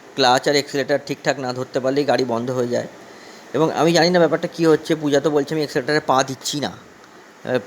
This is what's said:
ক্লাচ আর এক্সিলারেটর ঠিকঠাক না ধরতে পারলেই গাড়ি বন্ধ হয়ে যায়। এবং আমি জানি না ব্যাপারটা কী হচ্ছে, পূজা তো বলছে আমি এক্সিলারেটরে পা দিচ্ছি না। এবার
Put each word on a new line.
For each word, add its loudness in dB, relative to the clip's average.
ক্লাচ 2
আর 2
এক্সিলারেটর -2
ঠিকঠাক -4
না -6
ধরতে -6
পারলেই 0
গাড়ি 2
বন্ধ -2
হয়ে -2
যায়। -4
এবং 0
আমি 2
জানি 4
না 4
ব্যাপারটা 2
কী -2
হচ্ছে, 4
পূজা 0
তো 0
বলছে 0
আমি -2
এক্সিলারেটরে -2
পা 2
দিচ্ছি -8
না। -4
এবার -2